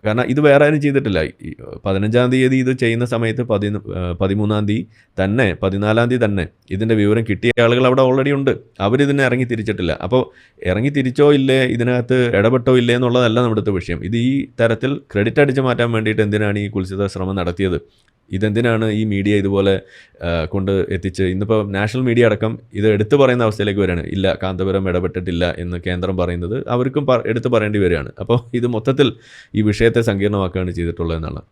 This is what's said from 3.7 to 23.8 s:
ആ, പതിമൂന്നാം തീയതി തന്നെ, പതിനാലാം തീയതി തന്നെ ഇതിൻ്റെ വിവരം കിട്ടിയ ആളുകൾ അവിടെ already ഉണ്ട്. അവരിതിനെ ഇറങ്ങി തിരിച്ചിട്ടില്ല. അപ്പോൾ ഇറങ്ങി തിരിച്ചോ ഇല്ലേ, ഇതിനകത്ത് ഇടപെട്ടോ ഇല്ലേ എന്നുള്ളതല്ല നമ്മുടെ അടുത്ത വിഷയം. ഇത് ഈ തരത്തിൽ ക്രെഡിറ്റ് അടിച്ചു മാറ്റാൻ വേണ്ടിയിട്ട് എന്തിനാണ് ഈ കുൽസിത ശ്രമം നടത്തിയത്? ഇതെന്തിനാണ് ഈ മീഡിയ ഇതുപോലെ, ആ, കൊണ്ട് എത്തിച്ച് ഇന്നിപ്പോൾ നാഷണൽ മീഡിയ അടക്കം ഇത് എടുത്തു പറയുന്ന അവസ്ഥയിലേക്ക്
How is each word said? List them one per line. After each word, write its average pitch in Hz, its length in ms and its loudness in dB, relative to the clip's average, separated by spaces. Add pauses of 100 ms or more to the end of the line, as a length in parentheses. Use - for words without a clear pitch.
ആ, 90 220 -4
പതിമൂന്നാം 104 480 0
തീയതി 104 180 -2 (340)
തന്നെ, 98 420 0
പതിനാലാം 104 480 0
തീയതി 120 140 2
തന്നെ 98 200 -2 (260)
ഇതിൻ്റെ 110 320 0
വിവരം 110 280 2
കിട്ടിയ 117 340 0
ആളുകൾ 123 220 4
അവിടെ 131 160 4
already 135 360 2
ഉണ്ട്. 135 120 0 (300)
അവരിതിനെ 139 480 2
ഇറങ്ങി 123 160 0
തിരിച്ചിട്ടില്ല. 104 580 -4
അപ്പോൾ 123 200 0 (480)
ഇറങ്ങി 113 280 0
തിരിച്ചോ 139 340 4
ഇല്ലേ, 135 320 4
ഇതിനകത്ത് 123 760 0
ഇടപെട്ടോ 123 440 4
ഇല്ലേ 120 120 2
എന്നുള്ളതല്ല 123 460 2
നമ്മുടെ 110 200 0
അടുത്ത 101 180 -2
വിഷയം. 85 260 -6
ഇത് 110 120 -4
ഈ 131 300 0 (140)
തരത്തിൽ 127 400 0 (120)
ക്രെഡിറ്റ് 113 280 0
അടിച്ചു 135 200 2
മാറ്റാൻ 120 320 0
വേണ്ടിയിട്ട് 110 300 0
എന്തിനാണ് 104 360 0
ഈ 101 100 -4
കുൽസിത 98 380 -4
ശ്രമം 95 300 -6
നടത്തിയത്? 87 440 -2 (500)
ഇതെന്തിനാണ് 110 560 0 (120)
ഈ 110 60 0
മീഡിയ 101 380 0
ഇതുപോലെ, 98 300 2 (540)
ആ, 82 260 -2
കൊണ്ട് 98 340 -2 (100)
എത്തിച്ച് 92 260 -4
ഇന്നിപ്പോൾ 101 480 0
നാഷണൽ 104 320 -2
മീഡിയ 120 260 4
അടക്കം 110 300 -2 (160)
ഇത് 104 140 0
എടുത്തു 107 280 2
പറയുന്ന 123 280 4
അവസ്ഥയിലേക്ക് 104 360 -2